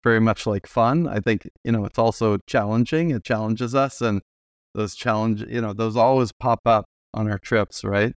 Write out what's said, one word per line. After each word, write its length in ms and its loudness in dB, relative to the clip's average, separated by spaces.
very 160 4
much 260 2
like 200 -2
fun. 420 2
I 120 -4
think, 280 -2
you 80 0
know, 120 0
it's 140 -6
also 480 2
challenging. 640 0
It 140 -4
challenges 500 -2
us, 260 0
and 200 0
those 200 -4
challenge, 540 -2
you 120 -4
know, 120 -4
those 240 -4
always 360 4
pop 340 -2
up 180 4
on 160 -2
our 80 -2
trips, 440 -2
right? 360 0